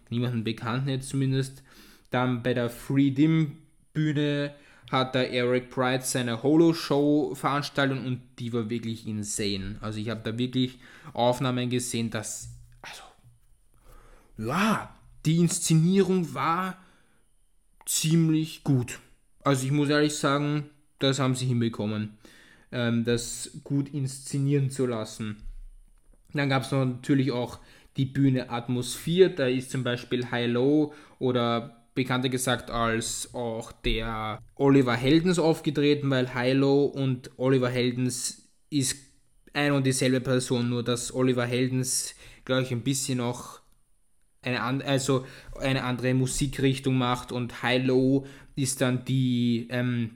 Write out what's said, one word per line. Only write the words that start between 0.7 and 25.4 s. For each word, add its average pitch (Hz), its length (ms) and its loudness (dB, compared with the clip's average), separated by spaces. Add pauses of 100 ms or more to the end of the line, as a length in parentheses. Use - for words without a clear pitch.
jetzt 135 220 -4
zumindest. 135 520 -2 (480)
Dann 123 320 0
bei 123 120 0
der 120 160 -2
Freedom 139 880 2 (340)
Bühne 147 600 0 (360)
hat 131 240 0
der 127 180 0
Eric 123 360 0
Prydz 131 440 -2
seine 123 300 -2
Holo-Show 151 920 4
veranstaltet 139 640 -2
und 123 240 -6 (160)
die 117 160 -6
war 113 160 -2
wirklich 113 360 -6
insane. 101 760 -4
Also 107 180 -8
ich 107 80 -6
hab 110 160 -6
da 113 140 -6
wirklich 127 400 0 (340)
Aufnahmen 123 560 2
gesehen, 117 400 -2
dass, - 400 -8 (320)
also, - 220 -16 (1400)
ja, 185 580 -2 (300)
die 160 100 4
Inszenierung 175 960 4
war 165 460 -2 (1040)
ziemlich 160 800 0
gut. 127 340 0 (440)
Also 135 240 0
ich 135 60 -2
muss 147 180 2
ehrlich 147 240 2
sagen, 147 560 0 (300)
das 135 180 2
haben 131 160 2
sie 127 120 -4
hinbekommen, 107 720 -2 (560)
ähm, 117 320 0
das - 600 -4
gut 139 260 -2
inszenieren 139 800 -2
zu 135 160 -2
lassen. 110 560 -6 (880)